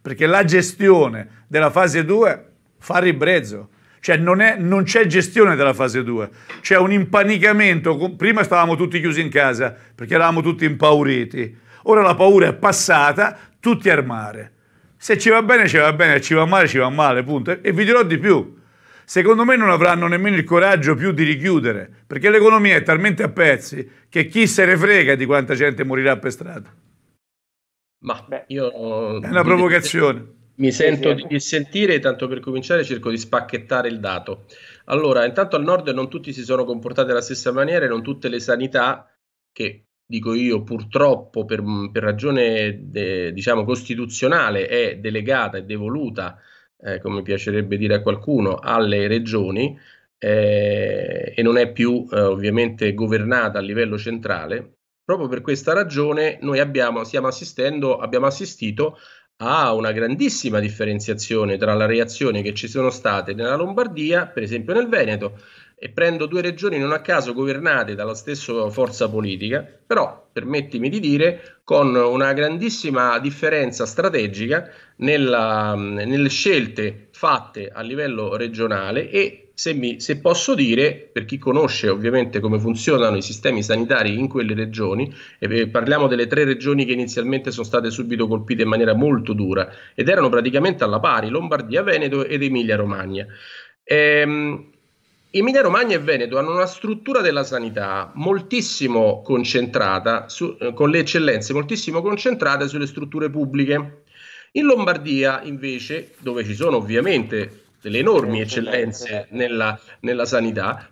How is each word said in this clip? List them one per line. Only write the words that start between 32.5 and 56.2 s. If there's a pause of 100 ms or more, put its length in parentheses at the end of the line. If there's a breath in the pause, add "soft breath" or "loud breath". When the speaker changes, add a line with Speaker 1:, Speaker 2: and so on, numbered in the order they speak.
Speaker 2:
cerco
di
spacchettare
il
dato. (420 loud breath)
Allora,
intanto
al
nord
non
tutti
si
sono
comportati
alla
stessa
maniera
e
non
tutte
le
sanità, (440)
che (200)
dico
io
purtroppo
per, (300)
per
ragione (140)
de-,
diciamo
costituzionale
è
delegata
e
devoluta, (420 soft breath)
eh,
come
piacerebbe
dire
a
qualcuno,
alle
regioni, (400 loud breath)
eh,
e
non
è
più,
eh,
ovviamente
governata
a
livello
centrale. (260)
Proprio
per
questa
ragione